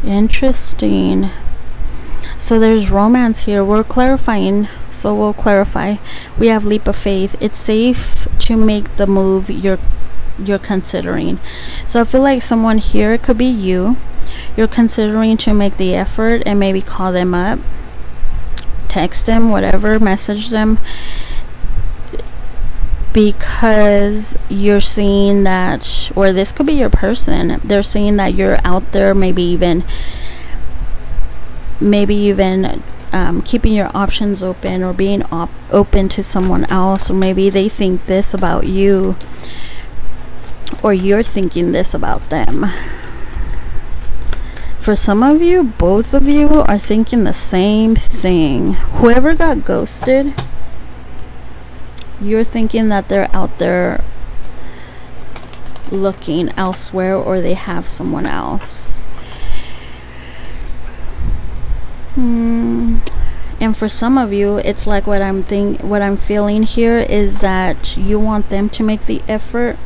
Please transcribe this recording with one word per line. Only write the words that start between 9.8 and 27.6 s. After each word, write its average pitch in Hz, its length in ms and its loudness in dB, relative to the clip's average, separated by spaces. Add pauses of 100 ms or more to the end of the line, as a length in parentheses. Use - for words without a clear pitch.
you're 196 180 -2
considering. 190 840 -4 (460)
So 233 160 2
I - 40 4
feel 262 160 2
like 269 200 2
someone 220 380 0
here, 208 320 4
it 226 100 2
could 240 160 2
be 240 80 2
you, 196 520 0 (600)
you're 220 100 2
considering 220 720 0
to 214 160 0
make 202 240 2
the 185 180 0
effort 220 500 0
and 202 140 2
maybe 190 220 0
call 185 300 -4
them 180 220 -2
up, 196 260 -2 (1300)
text - 380 0
them, 226 240 4
whatever, 202 500 4
message 208 500 0
them, 214 300 0 (2250)
because 208 1200 4 (120)
you're 202 320 4
seeing 202 640 4
that, - 720 0
or 196 180 4
this 190 180 -2
could - 140 -2
be 311 80 0
your 269 160 2
person, 185 760 2